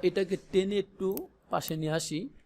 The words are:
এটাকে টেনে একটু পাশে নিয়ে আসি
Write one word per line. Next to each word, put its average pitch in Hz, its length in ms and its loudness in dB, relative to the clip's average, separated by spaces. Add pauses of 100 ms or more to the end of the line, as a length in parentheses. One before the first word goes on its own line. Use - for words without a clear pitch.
এটাকে 185 340 2 (160)
টেনে 196 260 2
একটু 190 380 -2 (340)
পাশে - 260 0
নিয়ে 156 160 0
আসি 160 360 -2 (180)